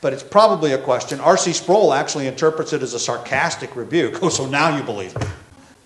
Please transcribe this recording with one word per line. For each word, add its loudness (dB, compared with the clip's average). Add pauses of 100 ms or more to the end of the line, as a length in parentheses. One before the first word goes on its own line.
But -2
it's -6
probably 4
a 2
question. -2
R 6
C 0
Sproul 4
actually -2
interprets -2
it -2
as -6
a -4
sarcastic -4
rebuke. -2
<laughs> -
Oh, 2
so -2
now 0
you -4
believe -8
me. -4 (600)